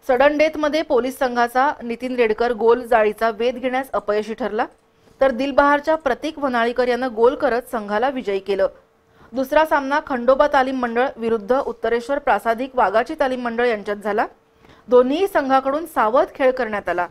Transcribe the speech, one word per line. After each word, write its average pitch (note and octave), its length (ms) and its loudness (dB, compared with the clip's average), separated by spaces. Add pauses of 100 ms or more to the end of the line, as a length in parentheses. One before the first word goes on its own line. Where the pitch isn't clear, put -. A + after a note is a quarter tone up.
सडन C#4 300 4
डेथमध्ये D#4 440 0
पोलीस C4 360 -2
संघाचा B3 540 0 (100)
नितीन A#3+ 340 -6
रेडकर A#3 360 2
गोल A#3 300 4
जाळीचा A3+ 480 2
वेध A#3 240 -2
घेण्यास B3+ 380 -4
अपयशी G#3 420 -2
ठरला, G#3+ 320 -4 (540)
तर C4+ 100 4
दिलबहारच्या C#4+ 640 2
प्रतीक D4+ 440 -4
वनाळीकर B3 500 -2
यानं B3 280 -2
गोल A#3+ 180 4
करत B3+ 280 0 (100)
संघाला G#3+ 360 -2
विजयी G3+ 300 -4
केलं. G3 300 0 (640)
दुसरा C4+ 320 0
सामना D4 420 0
खंडोबा C4 460 2
तालीम C4 240 0
मंडळ A#3+ 300 -2 (100)
विरुद्ध A3+ 500 -2
उत्तरेश्वर A#3+ 520 -4
प्रासादिक A#3 580 -2
वाघाची A3 440 2
तालीम C4 200 -2
मंडळ A#3+ 260 -2
यांच्यात G#3 300 -4
झाला. G#3 300 -2 (600)
दोन्ही C4 400 4
संघाकडून C4+ 580 0
सावध B3+ 480 0
खेळ C4 160 2
करण्यात G#3+ 380 -4
आला. F3 220 -2